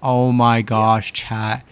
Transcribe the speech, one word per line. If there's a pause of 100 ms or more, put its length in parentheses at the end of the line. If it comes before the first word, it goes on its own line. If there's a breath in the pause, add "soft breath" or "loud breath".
Oh
my
gosh,
chat.